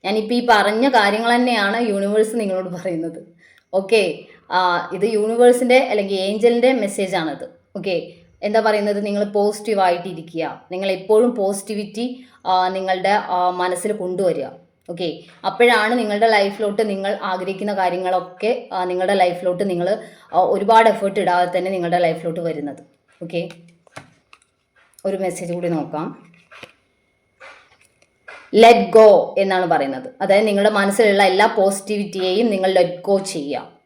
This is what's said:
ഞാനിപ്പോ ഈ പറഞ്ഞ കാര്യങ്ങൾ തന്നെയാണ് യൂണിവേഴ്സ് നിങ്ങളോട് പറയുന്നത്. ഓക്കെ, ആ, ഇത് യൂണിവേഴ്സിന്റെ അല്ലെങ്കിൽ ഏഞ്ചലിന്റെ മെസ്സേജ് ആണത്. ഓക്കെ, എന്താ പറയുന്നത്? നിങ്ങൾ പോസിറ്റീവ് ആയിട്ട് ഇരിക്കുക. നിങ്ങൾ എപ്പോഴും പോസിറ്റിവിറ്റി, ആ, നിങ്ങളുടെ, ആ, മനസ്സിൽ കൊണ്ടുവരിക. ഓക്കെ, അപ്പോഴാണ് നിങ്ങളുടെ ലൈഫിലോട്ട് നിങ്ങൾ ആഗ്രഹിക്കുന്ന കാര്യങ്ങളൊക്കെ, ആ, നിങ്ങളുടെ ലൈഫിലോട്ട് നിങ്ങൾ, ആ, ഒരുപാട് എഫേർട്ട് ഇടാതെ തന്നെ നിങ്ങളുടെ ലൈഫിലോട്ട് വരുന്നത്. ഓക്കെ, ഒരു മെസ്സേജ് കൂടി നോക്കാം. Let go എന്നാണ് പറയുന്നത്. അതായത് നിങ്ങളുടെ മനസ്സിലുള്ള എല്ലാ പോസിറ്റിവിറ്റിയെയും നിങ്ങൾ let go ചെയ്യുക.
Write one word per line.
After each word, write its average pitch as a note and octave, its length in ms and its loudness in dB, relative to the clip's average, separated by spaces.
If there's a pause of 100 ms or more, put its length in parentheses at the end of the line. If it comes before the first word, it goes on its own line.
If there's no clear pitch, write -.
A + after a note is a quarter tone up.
ഞാനിപ്പോ G#3 300 -2
ഈ A#3+ 160 0
പറഞ്ഞ G#3+ 380 4
കാര്യങ്ങൾ A3+ 460 2
തന്നെയാണ് A#3 540 0
യൂണിവേഴ്സ് G#3 480 0
നിങ്ങളോട് F#3 320 -4
പറയുന്നത്. E3+ 680 -8 (380)
ഓക്കെ, F#3+ 500 0 (260)
ആ, F3+ 420 0
ഇത് F#3 100 -4
യൂണിവേഴ്സിന്റെ A#3+ 760 2
അല്ലെങ്കിൽ G#3+ 360 0
ഏഞ്ചലിന്റെ A#3 580 2
മെസ്സേജ് G3 440 -4
ആണത്. D#3 320 -6 (280)
ഓക്കെ, F3+ 360 -6 (300)
എന്താ G#3 180 0
പറയുന്നത്? G#3 460 0
നിങ്ങൾ G3+ 180 -2
പോസിറ്റീവ് G#3 560 -2
ആയിട്ട് F3 280 0
ഇരിക്കുക. D#3+ 540 -10 (100)
നിങ്ങൾ F#3+ 180 -4
എപ്പോഴും G#3+ 440 2
പോസിറ്റിവിറ്റി, G#3 920 -6 (200)
ആ, F#3 220 2
നിങ്ങളുടെ, F#3+ 420 -2
ആ, F3+ 400 0
മനസ്സിൽ F3+ 420 -4
കൊണ്ടുവരിക. F3+ 540 -4 (440)
ഓക്കെ, E3+ 280 -8 (280)
അപ്പോഴാണ് A#3 520 2
നിങ്ങളുടെ G#3 280 0
ലൈഫിലോട്ട് G#3 640 0
നിങ്ങൾ G3 340 -4
ആഗ്രഹിക്കുന്ന F#3 540 -6
കാര്യങ്ങളൊക്കെ, F#3 960 -2
ആ, F#3 120 -4
നിങ്ങളുടെ F#3 300 0
ലൈഫിലോട്ട് F3+ 560 0
നിങ്ങൾ, F3 320 -2 (320)
ആ, E3 40 4
ഒരുപാട് G3+ 500 4
എഫേർട്ട് G3 320 -2
ഇടാതെ F3+ 380 0
തന്നെ F3+ 120 -4
നിങ്ങളുടെ F3 280 -2
ലൈഫിലോട്ട് E3+ 420 -2
വരുന്നത്. D3 440 -8 (380)
ഓക്കെ, F3 260 -8 (1600)
ഒരു G3 120 -4
മെസ്സേജ് F3+ 360 -6
കൂടി F3 160 -6
നോക്കാം. D#3 640 -8 (2250)
Let A3+ 240 8 (180)
go G#3 400 6
എന്നാണ് F#3 280 0
പറയുന്നത്. C3+ 440 -2 (100)
അതായത് G3+ 260 2
നിങ്ങളുടെ G3+ 240 2
മനസ്സിലുള്ള G3+ 520 2
എല്ലാ G3 240 4
പോസിറ്റിവിറ്റിയെയും G3+ 1040 -2
നിങ്ങൾ F#3+ 240 0
let F3+ 380 2
go F#3+ 120 0
ചെയ്യുക. C#3+ 480 -8 (140)